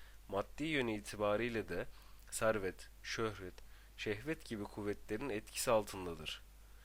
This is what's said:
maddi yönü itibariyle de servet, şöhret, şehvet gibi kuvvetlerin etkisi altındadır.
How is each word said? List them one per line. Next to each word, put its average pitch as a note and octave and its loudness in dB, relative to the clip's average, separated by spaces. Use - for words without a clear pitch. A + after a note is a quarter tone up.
maddi G2+ 0
yönü C#3+ 4
itibariyle G#2+ 2
de F#2 0
servet, G#2+ 4
şöhret, G2 -2
şehvet A#2+ -2
gibi G#2 -2
kuvvetlerin G#2+ -2
etkisi A2+ 0
altındadır. F#2+ 2